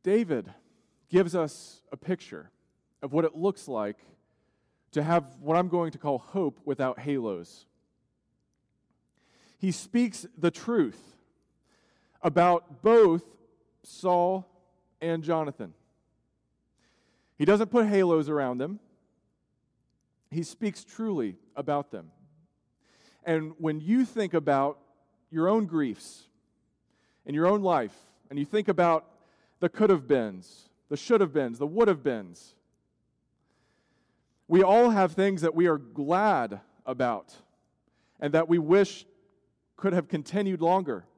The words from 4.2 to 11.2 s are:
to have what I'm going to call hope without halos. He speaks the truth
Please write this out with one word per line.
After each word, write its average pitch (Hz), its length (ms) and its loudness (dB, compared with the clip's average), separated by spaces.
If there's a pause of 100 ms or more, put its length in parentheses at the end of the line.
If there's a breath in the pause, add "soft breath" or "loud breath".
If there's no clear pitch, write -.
to 147 100 -2
have 165 220 2 (160)
what 147 140 -2
I'm 180 140 2
going 170 220 -2
to - 80 -18
call 143 200 -4
hope 175 460 -6
without 135 340 -4
halos. 113 680 -6 (1900 soft breath)
He 190 120 -2
speaks - 540 -4 (140)
the 165 120 2
truth 175 480 -2 (1200)